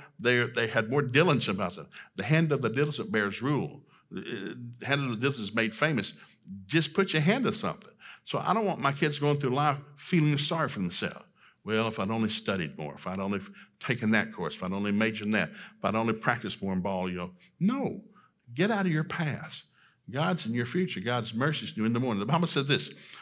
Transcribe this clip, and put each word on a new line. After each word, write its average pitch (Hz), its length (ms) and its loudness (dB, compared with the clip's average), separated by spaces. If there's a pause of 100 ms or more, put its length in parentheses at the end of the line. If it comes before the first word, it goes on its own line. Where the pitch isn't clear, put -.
(180)
They, 120 280 4
they 120 200 0
had 110 240 2
more 143 120 4
diligence 131 440 4
about 95 300 -2
them. 76 100 -12 (300)
The 95 80 -4
hand 156 260 4
of 131 120 2
the 113 80 2
diligent 127 420 -2
bears 101 280 0
rule. 117 440 -2 (280)
Uh, 98 420 -8 (280)
hand 143 220 0
of 131 60 -4
the 113 60 -2
diligent 113 340 -2
is 104 40 -14
made 113 180 2
famous. 147 420 0 (520)
Just 151 280 2
put 190 180 2
your 156 100 4
hand 220 220 4
to 113 80 2
something. - 400 -6 (320)
So - 160 -4
I - 140 0
don't 220 120 0
want 175 140 -2
my 139 100 2
kids 143 300 0
going 147 160 4
through 139 180 0
life 143 240 2 (160)
feeling 151 420 4
sorry 151 320 0
for 107 120 -6
themselves. - 460 -4 (360)
"Well, 110 240 2
if 110 140 -4
I'd 98 100 0
only 113 180 2
studied 95 480 -2
more, 76 180 -8
if - 120 -12
I'd 92 140 -2
only 98 180 -2
f-, - 120 -10 (280)
taken 117 320 -2
that 104 220 2
course, 82 220 -4
if - 100 -8
I'd 92 80 -4
only 101 200 0
majored 107 340 0
in 104 40 -2
that, 95 200 2
if - 340 -18
I'd 98 100 2
only 113 180 2
practiced 113 480 -2
more 98 120 -2
in 92 80 0
ball," 92 280 -2
you 90 80 -4
know. 90 140 -6 (300)
No, 247 440 0 (480)
get 170 180 0
out 202 140 0
of 180 80 2
your 151 120 0
past. - 600 -6 (460)
God's 160 340 0
in 113 100 -4
your 120 120 0
future. 180 340 -2
God's 117 320 -2
mercy 139 340 0
is - 100 -8
new 214 100 0
in 113 60 4
the 120 80 2
morning. 131 200 2
The 196 60 0
Bible 165 220 4
says 139 180 0
this, - 240 0 (320)